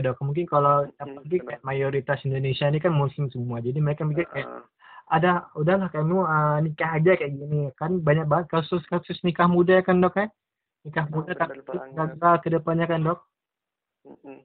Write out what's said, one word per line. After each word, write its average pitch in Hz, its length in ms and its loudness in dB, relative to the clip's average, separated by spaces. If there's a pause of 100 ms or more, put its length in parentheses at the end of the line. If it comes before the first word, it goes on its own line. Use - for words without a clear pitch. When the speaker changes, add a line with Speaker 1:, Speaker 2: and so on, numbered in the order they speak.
Speaker 1:
Dok. 127 180 -2
Mungkin 147 240 -2
kalau 143 400 4
Speaker 2:
Mm-mm, - 160 -16
Speaker 1:
apalagi 143 380 -6
Speaker 2:
bener. 123 100 -14
Speaker 1:
kayak 147 140 -12
mayoritas 135 580 -2
Indonesia 135 460 0
ini 151 100 0
kan 170 160 0
muslim 143 380 0
semua, 120 260 -6
jadi 127 220 -4
mereka 147 240 -2
mikir 151 240 -2
kayak, 135 160 -8
Speaker 2:
Heeh. 123 180 -16 (460)
Speaker 1:
ada, 170 220 2 (260)
udahlah 180 340 0
kamu, 160 320 0
eh, 151 400 2
nikah 160 320 -2
aja 160 220 4
kayak 143 160 -4
gini. 143 420 -4
Kan 170 300 -4
banyak 151 240 2
banget 156 240 2
kasus-kasus 170 720 -2
nikah 175 260 4
muda 180 300 6
ya, - 20 -2
kan, 185 160 4
Dok, 180 160 4
ya? 208 140 -2 (560)
Nikah 151 200 -4
Speaker 2:
Heeh, 151 120 -8
Speaker 1:
muda 156 160 -6
Speaker 2:
bener - 100 -6
Speaker 1:
tapi 135 160 -6 (160)
Speaker 2:
banget. 131 220 -10
Speaker 1:
gagal 160 420 2
ke 165 140 -4
depannya, 165 340 0
kan, 165 160 0
Dok? 170 160 0 (840)
Speaker 2:
Mm-mm. 139 420 -20